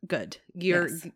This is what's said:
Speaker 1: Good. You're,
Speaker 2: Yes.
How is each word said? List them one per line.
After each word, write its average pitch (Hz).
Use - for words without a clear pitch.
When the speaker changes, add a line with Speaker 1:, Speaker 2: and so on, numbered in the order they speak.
Speaker 1:
Good. 110
You're, 175
Speaker 2:
Yes. 165